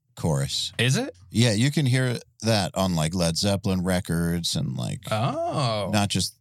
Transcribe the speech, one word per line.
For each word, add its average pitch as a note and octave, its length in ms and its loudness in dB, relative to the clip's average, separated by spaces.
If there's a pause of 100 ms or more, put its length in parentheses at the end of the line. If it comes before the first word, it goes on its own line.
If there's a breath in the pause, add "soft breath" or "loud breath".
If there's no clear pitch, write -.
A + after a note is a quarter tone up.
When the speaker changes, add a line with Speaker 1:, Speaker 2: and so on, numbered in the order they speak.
(140)
Speaker 1:
chorus. C#2 640 -2
Speaker 2:
Is C3 200 2
it? C4+ 160 -4 (160)
Speaker 1:
Yeah, A2+ 220 4
you A#2 180 2
can D3 160 2
hear B2+ 320 0 (240)
that G#2 320 2
on, F#2+ 220 2
like, D#2 180 0
Led E2 240 2
Zeppelin F#2+ 440 0
records E2+ 760 0
and, C#2 200 -4
like, A1 340 -6
Speaker 2:
Oh. A#2+ 800 -2
Speaker 1:
not G#2 200 2
just - 300 -2